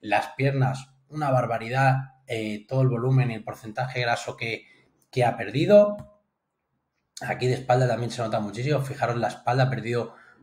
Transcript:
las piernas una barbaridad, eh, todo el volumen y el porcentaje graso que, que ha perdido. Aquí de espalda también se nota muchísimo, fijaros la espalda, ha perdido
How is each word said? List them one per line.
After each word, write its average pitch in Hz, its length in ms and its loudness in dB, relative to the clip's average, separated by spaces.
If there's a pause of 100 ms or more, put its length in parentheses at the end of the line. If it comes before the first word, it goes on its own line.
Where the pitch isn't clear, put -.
las 104 280 0
piernas 135 680 -2 (160)
una 151 200 -4
barbaridad, 123 960 0
eh, 107 400 -6
todo 135 140 0
el 131 80 4
volumen 120 420 2
y 113 40 -6
el 107 100 -12
porcentaje 123 560 -8
graso 117 360 -2
que, 113 280 -8 (460)
que 127 160 2
ha 113 100 0
perdido. 175 880 4 (960)
Aquí 127 280 -4
de 127 60 0
espalda 127 320 2
también 117 240 -2
se - 120 -6
nota 113 180 -2
muchísimo, 120 400 -2
fijaros 120 380 -4
la 110 100 0
espalda, 131 360 0
ha 131 60 2
perdido 113 440 -4 (280)